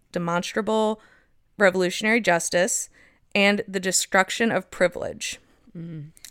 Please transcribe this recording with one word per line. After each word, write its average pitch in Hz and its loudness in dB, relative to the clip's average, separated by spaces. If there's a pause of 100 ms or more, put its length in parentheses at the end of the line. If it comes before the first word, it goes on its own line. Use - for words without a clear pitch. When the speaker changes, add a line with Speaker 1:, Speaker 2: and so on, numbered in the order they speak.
(120)
Speaker 1:
demonstrable 214 -2 (600)
revolutionary 190 2
justice, 180 0 (460)
and 202 4
the 196 -6
destruction 190 0
of 165 -4
privilege. - -4 (380)
Speaker 2:
Mm. 165 -12 (240)